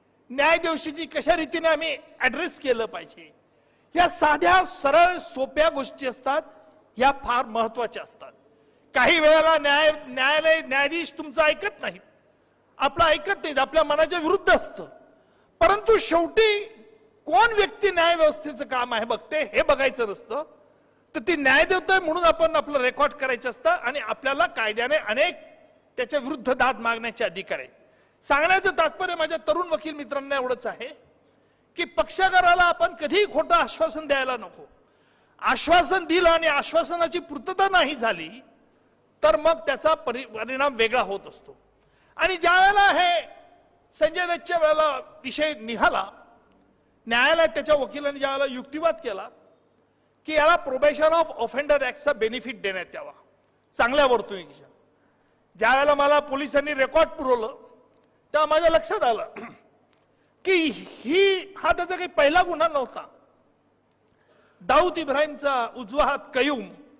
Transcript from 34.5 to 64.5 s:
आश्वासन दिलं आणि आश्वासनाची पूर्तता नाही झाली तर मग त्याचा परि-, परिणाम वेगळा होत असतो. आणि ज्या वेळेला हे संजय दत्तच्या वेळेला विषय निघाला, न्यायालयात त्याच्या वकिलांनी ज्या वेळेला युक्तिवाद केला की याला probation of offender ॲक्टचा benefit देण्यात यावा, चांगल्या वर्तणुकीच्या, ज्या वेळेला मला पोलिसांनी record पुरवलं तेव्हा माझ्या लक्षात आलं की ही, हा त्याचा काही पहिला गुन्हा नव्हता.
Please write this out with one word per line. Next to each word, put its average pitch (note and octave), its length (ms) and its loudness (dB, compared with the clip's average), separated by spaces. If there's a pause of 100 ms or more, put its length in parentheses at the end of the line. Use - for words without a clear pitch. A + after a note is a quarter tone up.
आश्वासन E4 640 2
दिलं E4+ 240 2
आणि E4 180 2
आश्वासनाची E4 720 -2
पूर्तता F#4 500 -4
नाही D#4 260 2
झाली G3 340 -4 (920)
तर D#4 120 4
मग D#4+ 240 2
त्याचा D4 340 0
परि-, C4 340 -6
परिणाम B3 480 -4
वेगळा A3+ 260 0
होत F#3+ 260 -8
असतो. - 300 -20 (600)
आणि F4 200 0
ज्या F4 220 4
वेळेला G4+ 320 6
हे E4+ 300 0 (760)
संजय D#4+ 300 0
दत्तच्या F4 320 -4
वेळेला D#4 320 2 (340)
विषय D4+ 300 -4
निघाला, A3+ 520 -2 (1000)
न्यायालयात D4 400 4
त्याच्या D4+ 280 0
वकिलांनी C#4+ 440 -4
ज्या C4+ 160 -4
वेळेला C#4 200 -2
युक्तिवाद D#4 480 -4
केला G#3+ 260 -10 (960)
की D#4 60 -6
याला D#4 220 4 (120)
probation D4 460 2
of D#4+ 180 2 (120)
offender C#4+ 400 0
ॲक्टचा B3+ 300 -4
benefit A3 480 -6
देण्यात F#3+ 340 -8
यावा, C#3+ 160 -14 (640)
चांगल्या C4+ 300 2
वर्तणुकीच्या, G3 640 -4 (880)
ज्या A3 180 2
वेळेला C#4+ 220 4
मला C#4+ 240 4
पोलिसांनी C#4+ 540 -4
record C#4 360 2
पुरवलं C4 460 -2 (800)
तेव्हा D4+ 120 2
माझ्या D#4 240 2
लक्षात E4 340 0
आलं A3 240 0 (1200)
की F#4+ 80 2
ही, E4 1040 0
हा D#4+ 140 0
त्याचा F4 240 -4
काही F4 120 -6
पहिला D#4 340 4
गुन्हा E4 260 0
नव्हता. C4 380 -6 (1600)